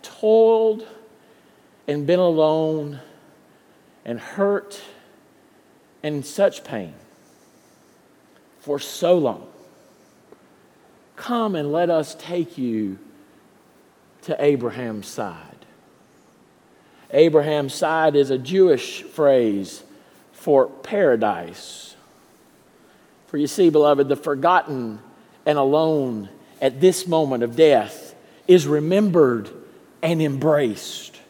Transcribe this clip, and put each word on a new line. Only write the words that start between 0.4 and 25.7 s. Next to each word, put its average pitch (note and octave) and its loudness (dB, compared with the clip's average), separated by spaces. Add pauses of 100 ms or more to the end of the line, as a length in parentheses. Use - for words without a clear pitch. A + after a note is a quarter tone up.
and D3 -4
been F3+ 2
alone D#3 0 (1040)
and A#2 -10
hurt - -4 (1200)
and D3+ -6
in C#3 -8
such - -2
pain F#2 -10 (1700)
for C#3+ -6
so F3 0
long. C3 -4 (1700)
Come A3+ -4
and D3 -4
let E3+ 0
us D#3+ -2
take E3+ -8
you A2 -4 (1300)
to E3 -6
Abraham's A#2+ -2
side. E2 -14 (1500)
Abraham's D3+ 2
side D#3+ 0
is C#3 4
a C3 -2
Jewish D#3 2
phrase A#2+ 0 (520)
for C3+ 2
paradise. G#2+ -4 (1300)
For - -8
you D3 0
see, F3 4
beloved, C#3+ 4
the C#3 0
forgotten C#3 -2 (480)
and D3+ 0
alone C#3 0 (320)